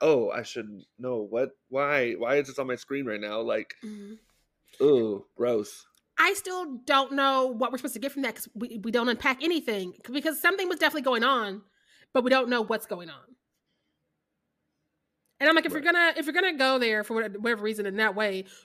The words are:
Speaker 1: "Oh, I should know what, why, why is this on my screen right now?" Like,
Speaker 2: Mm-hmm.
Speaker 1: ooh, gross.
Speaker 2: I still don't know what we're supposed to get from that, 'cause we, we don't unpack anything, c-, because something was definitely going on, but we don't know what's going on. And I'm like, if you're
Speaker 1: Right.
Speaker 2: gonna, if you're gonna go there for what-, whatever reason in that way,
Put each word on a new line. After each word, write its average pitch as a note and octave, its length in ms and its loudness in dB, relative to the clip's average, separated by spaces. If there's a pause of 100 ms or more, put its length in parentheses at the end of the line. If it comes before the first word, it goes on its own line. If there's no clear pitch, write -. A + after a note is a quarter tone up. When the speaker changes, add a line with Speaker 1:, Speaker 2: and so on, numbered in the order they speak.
Speaker 1:
"Oh, C#3 280 4
I A#2 120 -4
should G#2+ 420 -12 (140)
know B2 240 -6
what, A#2 300 -2 (160)
why, C3+ 460 0
why A#2 220 0
is C#3+ 120 2
this C3+ 100 -8
on C3 100 -4
my B2+ 80 -4
screen C#3 300 -6
right G#2+ 140 -4
now?" G#2+ 200 -6
Like, A2 340 -4 (100)
Speaker 2:
Mm-hmm. G#3 300 -16 (680)
Speaker 1:
ooh, A2+ 420 4 (100)
gross. A#2 500 -2 (320)
Speaker 2:
I F4+ 160 4
still F4+ 500 -8
don't C4+ 280 2
know C4+ 340 2
what B3 260 -2
we're C4 60 -4
supposed C#4 160 -8
to A3 60 -12
get C4+ 120 -4
from C#4 100 -6
that, A#3 140 -2
'cause - 180 -14
we, A#3 280 -8
we A3+ 80 -4
don't A#3+ 180 2
unpack B3+ 340 0
anything, A3 500 -2 (140)
c-, A#3 60 -10
because D4 280 -2
something F#4 280 2
was E4+ 100 -4
definitely D4+ 240 0
going A#3+ 220 2
on, G#3+ 380 0 (520)
but B3 100 4
we B3+ 60 2
don't C4 200 4
know A#3+ 120 2
what's G#3+ 240 -4
going F3 240 -10
on. C3 260 -20 (2000)
And C#4+ 80 6
I'm E4 60 8
like, D#4+ 120 4
if D#4 60 -4
you're D4+ 100 -4
Speaker 1:
Right. E4+ 100 4
Speaker 2:
gonna, E4+ 240 4
if D#4 80 -2
you're D#4 80 -4
gonna F4+ 240 0
go C4 220 4
there G#3+ 260 0
for A3+ 100 -6
what-, G#3+ 260 -4
whatever A3 220 -2
reason G#3 240 -2
in G3 100 -4
that G#3+ 180 2
way, G3 300 -2 (200)